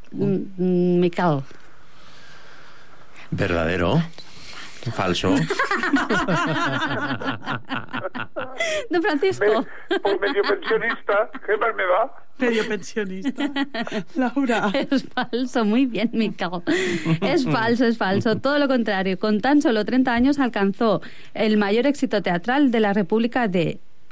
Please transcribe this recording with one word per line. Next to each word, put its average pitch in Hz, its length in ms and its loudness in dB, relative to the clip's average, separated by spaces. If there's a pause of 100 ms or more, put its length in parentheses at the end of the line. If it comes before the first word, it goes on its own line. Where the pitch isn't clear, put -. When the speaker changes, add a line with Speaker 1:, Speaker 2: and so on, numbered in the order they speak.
(140)
Speaker 1:
Mm, 190 100 -2 (320)
mm, 180 460 4
Miquel. 175 400 2 (1900)
Speaker 2:
Verdadero. 87 680 2 (960)
Falso. 92 400 0
<laughs> - 0 - (3500)
Speaker 1:
Don 339 120 2
Francisco. 370 440 0 (440)
Speaker 3:
Me-, 381 100 0
pues 202 220 0
medio 202 220 0
pensionista, 220 840 0 (160)
¿qué 214 120 0
más 220 180 0
me 196 100 -2
va? 202 280 2 (240)
Speaker 4:
Medio 226 300 0
pensionista. 208 840 -4 (320)
<laughs> - 320 -6
Laura. 240 580 0
Speaker 1:
Es 269 300 0 (100)
falso, 247 520 -2
muy 233 200 4
bien, 226 280 0
Miquel. 214 360 -2 (720)
Es 262 240 2
falso, 233 400 2
es 233 120 4
falso. 208 400 2
Todo 285 220 2
lo 285 80 4
contrario. 196 520 0
Con 214 220 2
tan 285 200 6
solo 220 240 4
treinta 254 280 2
años 269 260 4
alcanzó 208 640 2 (320)
el 214 240 2
mayor 214 280 4
éxito 262 360 2
teatral 240 500 2
de 233 80 4
la 202 140 4
República 226 540 2
de 170 320 0 (320)